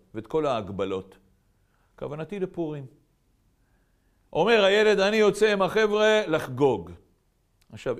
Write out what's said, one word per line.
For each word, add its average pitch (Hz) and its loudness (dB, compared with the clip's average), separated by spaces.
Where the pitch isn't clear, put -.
ואת 107 -12
כל 156 -2
ההגבלות. 98 -6
כוונתי 156 -10
לפורים. 160 -8
אומר 208 2
הילד, 208 4
"אני 202 0
יוצא 214 4
עם 196 0
החבר'ה 214 2
לחגוג." 127 0
עכשיו, 117 -8